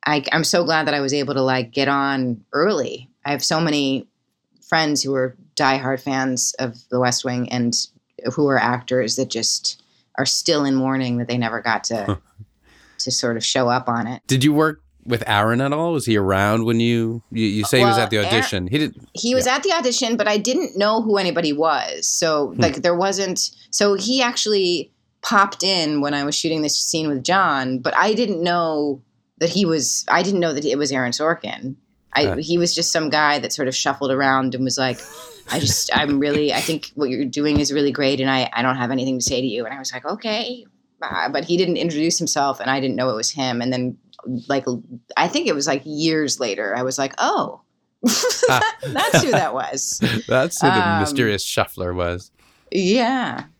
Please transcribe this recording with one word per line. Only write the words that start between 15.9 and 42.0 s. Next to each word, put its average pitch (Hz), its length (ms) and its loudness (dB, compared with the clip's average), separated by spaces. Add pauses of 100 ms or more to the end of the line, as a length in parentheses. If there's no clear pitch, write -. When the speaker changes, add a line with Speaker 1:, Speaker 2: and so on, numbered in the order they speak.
Speaker 2:
Was 139 120 -2
he 113 120 4
around 101 480 4
when 117 140 2
you, 117 520 0
you, 113 160 0
you 104 180 0
say 131 140 4
he 120 60 8
was - 100 4
Speaker 1:
Well, 117 80 4
Speaker 2:
at 104 60 -2
the 107 80 0
Speaker 1:
Aaron 101 120 2
Speaker 2:
audition? 107 380 0
He 113 100 -2
didn't. - 360 -4
Speaker 1:
He 240 200 -2
was 254 140 2
Speaker 2:
Yeah. 254 80 2
Speaker 1:
at 285 80 -4
the 392 80 0
audition, 240 460 0
but 208 100 2
I 214 100 2
didn't 269 400 0
know 214 240 2
who 214 160 2
anybody 170 360 0
was. 143 540 0
So, 151 440 2
Speaker 2:
Hmm. - 100 -8
Speaker 1:
like, 160 220 2
there 175 120 4
wasn't, 190 440 -2 (320)
so 202 240 4
he 233 260 0
actually 202 720 0 (300)
popped 202 420 2
in 160 380 0
when 143 120 0
I 143 100 -2
was 143 120 -4
shooting 160 260 0
this 147 180 0
scene 156 280 -2
with 139 160 -2
John, 143 560 2
but 120 160 -2
I 202 180 4
didn't 202 300 0
know 156 580 0 (380)
that 165 100 2
he 185 160 2
was, 160 440 0
I 170 140 4
didn't 190 180 0
know 165 120 0
that 147 120 -4
it 135 120 0
was 143 140 -2
Aaron 127 220 -2
Sorkin. 151 640 -4 (380)
I, 147 120 4
Speaker 2:
Huh. 95 120 0
Speaker 1:
he 156 200 -2
was 170 180 0
just - 160 -2
some 156 180 0
guy 147 300 2
that - 140 -6
sort 139 160 -2
of 131 60 -6
shuffled 139 360 -2
around 131 440 2
and 127 80 -2
was 127 140 -2
like, 131 220 -2 (520)
"I 151 80 -2
just, - 320 0
Speaker 2:
<laughs> - 40 2
Speaker 1:
I'm 143 240 2
really, 147 340 0
I 113 60 0
think - 360 -4
what 143 140 -2
you're 127 140 -2
doing 147 360 0
is 139 120 0
really 143 200 2
great, 139 280 0
and 135 100 2
I, 131 220 2
I 120 120 -2
don't 131 140 2
have 120 140 -2
anything 131 280 -2
to 120 40 -4
say 131 180 -2
to 131 60 -2
you." 117 180 -4
And 113 80 -10
I 139 60 -12
was 131 140 -10
like, 127 120 -12
"Okay." 220 600 -6 (380)
Uh, 95 260 -2
but 143 160 -2
he 175 100 0
didn't 175 220 2
introduce 165 400 0